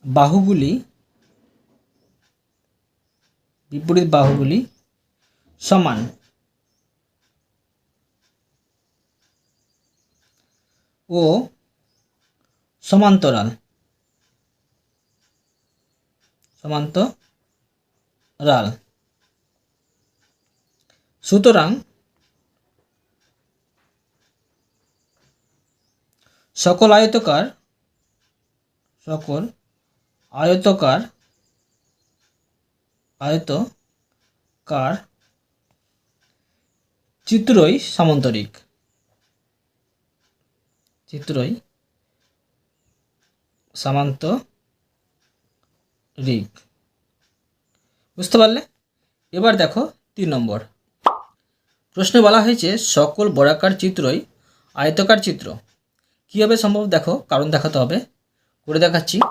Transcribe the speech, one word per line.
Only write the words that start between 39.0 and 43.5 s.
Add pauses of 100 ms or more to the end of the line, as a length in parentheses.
চিত্রই (2250)